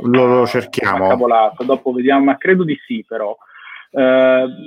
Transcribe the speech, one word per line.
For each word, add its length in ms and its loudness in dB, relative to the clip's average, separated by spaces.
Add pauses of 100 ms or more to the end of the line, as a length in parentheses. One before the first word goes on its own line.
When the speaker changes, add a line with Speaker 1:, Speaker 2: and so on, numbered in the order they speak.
Speaker 1:
Lo, 240 2
lo 100 4
Speaker 2:
una, 80 2
Speaker 1:
cerchiamo. 520 -4
Speaker 2:
una 100 0
cavolata, 560 0
dopo 300 -2
vediamo, 320 2
ma 120 0
credo 260 0
di 220 -6
sì, 200 -8
però. 300 -8 (540)
Eh, 560 2 (220)